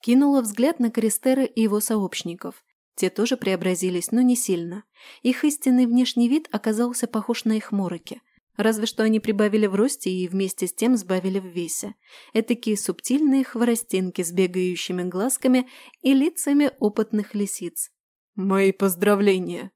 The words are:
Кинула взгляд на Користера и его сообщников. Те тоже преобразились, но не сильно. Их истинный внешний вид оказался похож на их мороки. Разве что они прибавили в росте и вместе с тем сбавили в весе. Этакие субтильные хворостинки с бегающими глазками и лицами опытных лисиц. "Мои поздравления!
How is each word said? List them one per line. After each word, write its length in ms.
Кинула 400
взгляд 380
на 100
Користера 540
и 180
его 200
сообщников. 800
Те 140
тоже 280
преобразились, 720
но 100
не 140
сильно. 480
Их 200
истинный 440
внешний 420
вид 220
оказался 560
похож 380
на 80
их 180
мороки. 500
Разве 300
что 160
они 180
прибавили 460
в 80
росте 380
и 160
вместе 400
с 60
тем 220
сбавили 440
в 60
весе. 500
Этакие 440
субтильные 640
хворостинки 800
с 100
бегающими 720
глазками 640
и 120
лицами 680
опытных 540
лисиц. 560
"Мои 360
поздравления! 1040